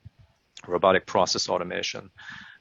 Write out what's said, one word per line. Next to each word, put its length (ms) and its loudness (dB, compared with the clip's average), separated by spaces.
robotic 380 4
process 420 0
automation, 640 -6